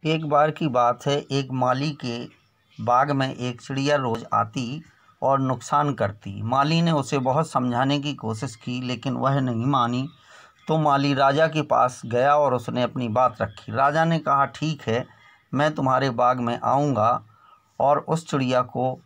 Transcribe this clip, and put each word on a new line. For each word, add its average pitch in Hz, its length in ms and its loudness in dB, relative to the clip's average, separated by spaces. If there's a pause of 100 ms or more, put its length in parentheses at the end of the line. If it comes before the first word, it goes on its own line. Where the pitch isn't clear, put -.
एक 156 240 0
बार 151 220 4
की 156 160 -4
बात 123 380 2
है, 143 120 0
एक 139 340 -4
माली 131 540 -2
के 120 220 -6 (560)
बाग 127 280 2
में 135 240 -2
एक 123 260 -8
चिड़िया 139 340 -2
रोज 117 380 -2
आती 120 500 -2 (380)
और 135 180 2
नुकसान 135 540 0
करती। 104 480 -4
माली 139 400 2
ने 170 100 2
उसे 143 260 0
बहुत 135 320 0
समझाने 127 500 0
की 143 140 -4
कोशिश 113 420 -6
की, 123 260 -8
लेकिन 123 320 -6
वह 135 260 0
नहीं 120 260 -2
मानी। 127 440 0 (580)
तो 160 100 2
माली 143 360 2
राजा 139 340 4
के 151 140 -2
पास 123 440 0
गया 127 320 2
और 143 160 2
उसने 123 300 -2
अपनी 120 260 -4
बात 123 320 2
रखी। 107 300 -8
राजा 143 340 2
ने 165 140 2
कहा, 139 260 0
"ठीक 151 360 -6
है, 117 260 -2 (460)
मैं 151 220 2
तुम्हारे 135 340 0
बाग 123 300 2
में 120 240 -2
आऊँगा 123 600 2 (560)
और 143 200 2
उस 160 300 -4
चिड़िया 127 320 0
को 127 440 -4